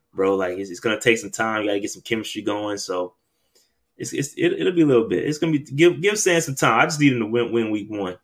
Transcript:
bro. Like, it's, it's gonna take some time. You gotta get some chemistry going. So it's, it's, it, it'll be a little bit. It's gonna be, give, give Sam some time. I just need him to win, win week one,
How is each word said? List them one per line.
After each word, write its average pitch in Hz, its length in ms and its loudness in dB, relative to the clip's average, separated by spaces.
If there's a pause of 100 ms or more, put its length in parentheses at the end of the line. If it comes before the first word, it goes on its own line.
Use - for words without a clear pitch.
(120)
bro. 95 240 2
Like, 90 220 -2
it's, 98 120 -8
it's 87 100 -12
gonna 110 200 -2
take 113 180 2
some 104 120 -10
time. 110 320 -2
You 104 80 -2
gotta 101 100 -2
get 101 100 -8
some - 120 -16
chemistry 107 400 -6
going. 104 360 -4
So 90 360 -6 (840)
it's, - 160 -10
it's, - 200 -4
it, 180 200 0
it'll 180 180 -2
be 170 100 4
a 156 40 6
little 120 200 6
bit. - 180 0
It's 151 140 -2
gonna 165 140 0
be, 151 60 2
give, 143 420 2
give 208 180 2
Sam 175 220 2
some 143 140 -6
time. 123 260 2
I 143 40 6
just 160 140 -4
need 143 140 6
him 120 80 0
to 110 60 0
win, 113 260 0
win 110 180 0
week 104 200 -4
one, 95 340 -6